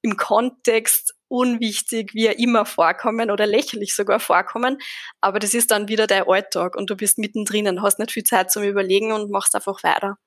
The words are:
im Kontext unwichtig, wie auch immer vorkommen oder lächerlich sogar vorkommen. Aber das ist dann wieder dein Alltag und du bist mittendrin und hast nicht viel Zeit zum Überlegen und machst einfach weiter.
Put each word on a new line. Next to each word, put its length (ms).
im 140
Kontext 1000
unwichtig, 840
wie 160
auch 80
immer 280
vorkommen 680
oder 160
lächerlich 480
sogar 240
vorkommen. 580
Aber 180
das 140
ist 180
dann 160
wieder 180
dein 220
Alltag 480
und 140
du 60
bist 220
mittendrin 500
und 140
hast 180
nicht 120
viel 120
Zeit 280
zum 120
Überlegen 480
und 200
machst 240
einfach 280
weiter. 440